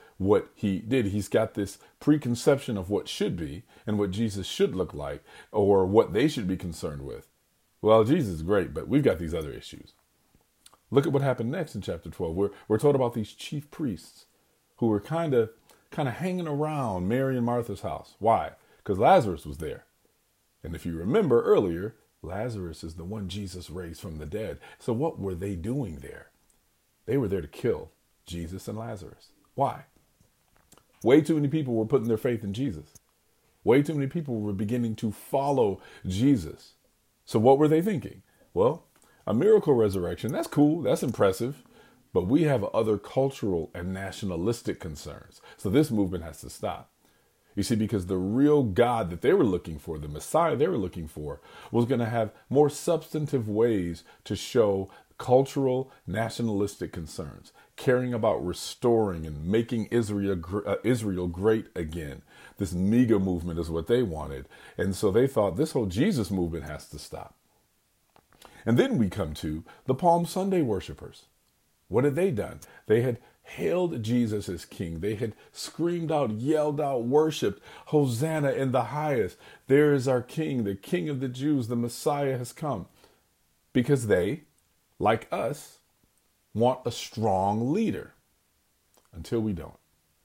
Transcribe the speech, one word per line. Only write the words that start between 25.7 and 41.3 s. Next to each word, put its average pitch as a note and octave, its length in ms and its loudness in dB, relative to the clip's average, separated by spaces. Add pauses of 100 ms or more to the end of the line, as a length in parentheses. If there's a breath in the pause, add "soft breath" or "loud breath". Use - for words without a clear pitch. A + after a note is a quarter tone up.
there? - 260 -16 (800)
They A#2+ 100 0
were B2 100 0
there F#2+ 140 -2
to D2+ 60 -8
kill - 420 -4 (380)
Jesus E2+ 400 -10
and G#2+ 100 -10
Lazarus. A2+ 520 -14 (260)
Why? C3+ 300 -2 (1160)
Way C3+ 200 8
too E3 120 0
many D3 140 2
people C3+ 260 -2
were A2 120 0
putting A2+ 220 0
their A2+ 100 2
faith A#2 260 -2
in G2 100 -6
Jesus. G2 400 -6 (720)
Way C3 180 6
too D#3 140 -2
many C#3 100 0
people C3+ 340 -4
were G#2 140 -2
beginning A2 440 -2
to A2 140 -2
follow C3+ 680 0 (240 loud breath)
Jesus. G2+ 680 0 (520)
So - 140 0
what C3+ 180 8
were D3+ 100 6
they D#3 140 4
thinking? F#3 400 -4 (320 soft breath)
Well, B2 300 2 (420 soft breath)
a - 80 -2
miracle F3 400 6
resurrection, G2 580 2
that's D#4+ 160 -4
cool, D3+ 340 4
that's C3+ 220 0
impressive, A#2 600 0 (480 soft breath)